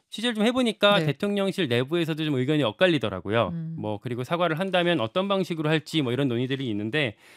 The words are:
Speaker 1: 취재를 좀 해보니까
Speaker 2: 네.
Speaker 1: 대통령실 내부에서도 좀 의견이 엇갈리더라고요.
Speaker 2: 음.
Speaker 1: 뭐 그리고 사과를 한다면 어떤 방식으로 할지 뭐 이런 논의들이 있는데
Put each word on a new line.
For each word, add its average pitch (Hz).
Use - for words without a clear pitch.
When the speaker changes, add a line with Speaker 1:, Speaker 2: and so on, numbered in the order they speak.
Speaker 1:
취재를 233
좀 208
해보니까 220
Speaker 2:
네. 160
Speaker 1:
대통령실 196
내부에서도 151
좀 151
의견이 139
엇갈리더라고요. 107
Speaker 2:
음. 165
Speaker 1:
뭐 104
그리고 123
사과를 165
한다면 175
어떤 185
방식으로 175
할지 156
뭐 123
이런 135
논의들이 127
있는데 113